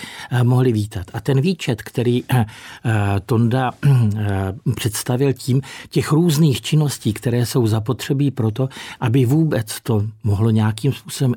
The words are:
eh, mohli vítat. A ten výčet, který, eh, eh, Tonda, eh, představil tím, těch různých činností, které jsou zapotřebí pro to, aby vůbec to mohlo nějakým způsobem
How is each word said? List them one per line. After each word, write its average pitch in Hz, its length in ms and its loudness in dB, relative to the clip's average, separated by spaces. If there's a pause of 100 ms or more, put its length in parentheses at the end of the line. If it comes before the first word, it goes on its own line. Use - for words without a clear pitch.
(300)
eh, 123 140 2
mohli 127 280 4
vítat. 104 400 -4
A 113 80 -6
ten 135 200 2
výčet, 156 420 -2
který, 123 460 -2
eh, 123 160 2 (400)
eh, 101 420 2
Tonda, 117 460 2 (140)
eh, 104 680 2 (200)
představil 123 580 -2
tím, 131 300 -2 (280)
těch - 220 0
různých 156 480 4
činností, 147 520 0
které 120 340 0
jsou 123 200 0
zapotřebí 127 640 0
pro 110 200 0
to, 127 180 -2 (320)
aby 123 240 2
vůbec 135 580 0
to 107 220 0 (200)
mohlo 107 260 2
nějakým 110 420 0
způsobem - 440 -4